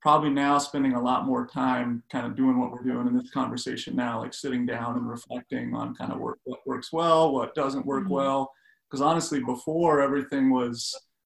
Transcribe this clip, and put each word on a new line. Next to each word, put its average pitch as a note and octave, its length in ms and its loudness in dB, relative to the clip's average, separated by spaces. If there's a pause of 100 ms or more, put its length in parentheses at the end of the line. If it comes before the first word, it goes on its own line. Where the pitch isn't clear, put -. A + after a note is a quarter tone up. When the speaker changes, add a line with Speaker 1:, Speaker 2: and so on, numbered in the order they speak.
Speaker 1:
probably D3+ 280 4
now C#3+ 300 2
spending C#3 340 0
a B2 100 0
lot B2 220 0
more B2 220 0
time B2 560 -2 (100)
kind A#2+ 140 -4
of A#2 100 -6
doing C3 220 4
what A#2+ 120 0
we're B2 120 -12
doing B2 240 0
in B2 100 2
this B2+ 140 -2
conversation B2 640 -4
now, A#2+ 240 -2
like - 140 -8
sitting B2 320 -2
down A#2+ 320 -4
and A#2+ 100 -4
reflecting A#2+ 640 -8
on A#2 200 -6
kind - 180 -6
of - 60 -6
work, - 260 -6
what B2 220 -10
works B2+ 260 -8
well, D#3+ 400 4
what B2 220 -2
doesn't C#3 320 -2
work C#3 180 -2
Speaker 2:
Mm-hmm. - 80 -4
Speaker 1:
well. C3+ 400 0 (380)
'Cause C3+ 100 -4
honestly, D#3 420 2
before D3+ 600 2
everything C#3 480 2
was, A#2+ 440 0 (320)